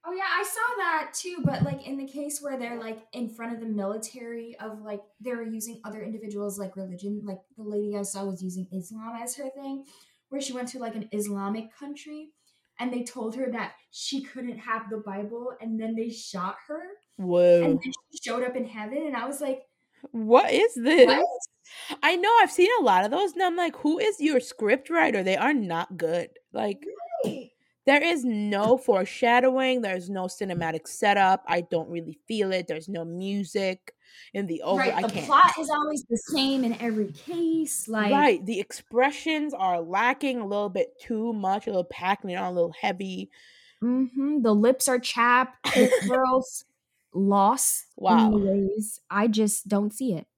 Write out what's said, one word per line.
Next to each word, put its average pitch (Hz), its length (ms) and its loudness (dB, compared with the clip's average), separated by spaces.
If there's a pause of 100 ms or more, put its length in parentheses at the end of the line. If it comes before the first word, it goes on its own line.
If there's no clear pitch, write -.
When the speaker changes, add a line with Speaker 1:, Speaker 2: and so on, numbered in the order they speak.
Speaker 1:
Oh, 339 80 -8
yeah, 381 140 -6
I 359 180 0
saw 480 340 -4
that 320 360 -2
too, 359 300 -8
but, 285 180 0
like, 269 240 -6
in 269 120 -8
the 269 100 -10
case 294 320 -10
where 277 180 -8
they're, 240 220 -10
like, 220 320 -14
in 240 160 -8
front 233 240 -10
of 226 80 -10
the 226 60 -10
military 226 920 -8
of, 214 220 -14
like, 208 220 -12 (180)
they're 233 220 -8
using 226 420 -10
other 214 180 -12
individuals, 202 560 -8
like, 190 160 -10
religion, 190 480 -10
like, 196 180 -12 (180)
the 220 60 -18
lady 208 320 -4
I 202 60 -4
saw 196 220 -8
was 190 180 -8
using 185 300 -8
Islam 220 500 -12
as 247 140 -10
her 277 140 -10
thing, 269 340 -12 (460)
where 277 100 -8
she 262 140 -8
went 247 140 -8
to, 262 100 -14
like, 226 160 -8
an 214 180 -10
Islamic 208 640 -6
country, 302 560 -16 (460)
and 247 140 -6
they 247 120 -6
told 220 320 -8
her 254 160 -4
that 214 220 -8 (160)
she - 320 -8
couldn't 247 360 -12
have 220 300 -6
the 220 100 -8
Bible, 208 600 -10
and 226 180 -6
then 220 160 -4
they 226 140 -4
shot 190 480 -8 (100)
her. 311 160 -10 (360)
Speaker 2:
Whoa. 175 460 6
Speaker 1:
And 165 100 4
then - 180 -4 (180)
she - 140 -18
showed 247 180 -2
up 247 140 -4
in 240 100 -4
heaven, 226 400 -8
and 277 100 -6
I 233 100 -6
was 277 160 -8
like, 262 240 -6 (460)
Speaker 2:
What 226 380 6
is 427 260 4
this? 247 300 10
Speaker 1:
"What?" 269 200 4 (760)
Speaker 2:
I 330 140 4
know, 381 140 4 (100)
I've 381 100 8
seen 359 200 6 (100)
a - 40 2
lot 190 200 6
of 214 60 -2
those, 359 240 0
and 359 80 -2
I'm 349 140 2
like, 349 200 -2
"Who 311 220 0
is 415 220 0
your 285 200 4
script - 500 -2
writer?" 277 320 2
They 185 140 2
are 269 180 2
not 185 440 -2
good. 165 320 -2 (220)
Like, - 340 -4 (380)
Speaker 1:
Right. - 260 -8 (360)
Speaker 2:
there 285 160 6
is 330 220 0
no 208 540 2
foreshadowing, 254 1040 2
there's 185 280 -6
no 190 140 -4
cinematic 175 640 -6
setup, 196 600 4
I 175 140 0
don't 165 280 -4
really 165 280 -8 (100)
feel 185 240 0
it, 180 160 -2
there's 160 200 -6
no 170 160 -6
music 190 880 -4 (400)
in 202 120 -4
the 165 160 -6
over-, 196 180 0
Speaker 1:
Right, 247 140 0
Speaker 2:
I 180 80 -2
Speaker 1:
the 220 60 -2
Speaker 2:
can't. 190 180 -6
Speaker 1:
plot 311 320 8
is 302 120 -4
always 302 340 -2
the 233 140 -2
same 269 460 0
in 226 160 -2
every 214 320 -2
case, 320 760 -4
like 214 240 2
Speaker 2:
Right, 277 340 4
the 202 140 -4
expressions 285 920 -2
are 185 260 0
lacking 240 600 0
a 208 60 -6
little 202 220 -2
bit 185 320 -2
too 226 320 -4
much, 202 340 -2
a - 40 -4
little 180 140 0
packing 190 460 -4
it 175 60 -4
on, 185 160 -4
a - 20 -
little 170 240 2
heavy. 190 520 -4 (520)
Speaker 1:
Mm-hmm, 262 600 0
the 220 120 6
lips 240 340 4
are 254 100 2
chapped, 247 600 2 (160)
the - 140 8 (120)
Speaker 2:
<laughs> 196 80 -2
Speaker 1:
girl's 262 560 0 (480)
lost 196 760 2 (100)
in - 0 -
Speaker 2:
Wow. 220 340 6
Speaker 1:
the 214 80 4
ways. 196 600 0 (100)
I 202 180 2
just 214 400 0
don't 208 240 0
see 254 220 -2
it. 160 120 -8 (120)